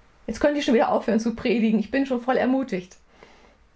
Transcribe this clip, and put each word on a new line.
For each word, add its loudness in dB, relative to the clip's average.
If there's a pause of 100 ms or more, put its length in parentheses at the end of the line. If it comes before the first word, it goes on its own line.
(260)
Jetzt -8
könnte 2
ich -4
schon 2
wieder 2
aufhören 0
zu -2
predigen. 0
Ich -4
bin 0
schon -2
voll 0
ermutigt. -2 (800)